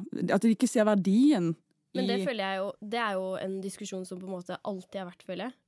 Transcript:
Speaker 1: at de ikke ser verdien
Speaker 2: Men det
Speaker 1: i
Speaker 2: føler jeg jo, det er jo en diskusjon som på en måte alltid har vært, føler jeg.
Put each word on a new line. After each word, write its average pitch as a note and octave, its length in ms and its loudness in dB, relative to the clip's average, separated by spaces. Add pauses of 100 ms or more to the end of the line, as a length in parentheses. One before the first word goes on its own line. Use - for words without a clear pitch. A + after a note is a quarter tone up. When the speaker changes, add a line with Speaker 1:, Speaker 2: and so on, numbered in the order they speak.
(360)
Speaker 1:
at G3 60 4
de A3+ 120 6
ikke A3+ 160 2
ser G#3+ 160 4
verdien G3+ 720 4 (400)
Speaker 2:
Men F#3+ 120 0
det - 120 2
Speaker 1:
i - 60 0
Speaker 2:
føler A3+ 180 -2
jeg F#3+ 160 -2
jo, G3 80 -2 (160)
det A3 160 -4
er G#3+ 140 0
jo F#3+ 220 -2
en F#3+ 260 -4
diskusjon F#3+ 440 -8
som F#3 140 -10
på F#3 80 -12
en F#3+ 80 -8
måte F3+ 300 -10
alltid G3 340 -8
har F#3 100 -8
vært, - 140 -20
føler F#3 220 -8
jeg. B3 80 -10 (140)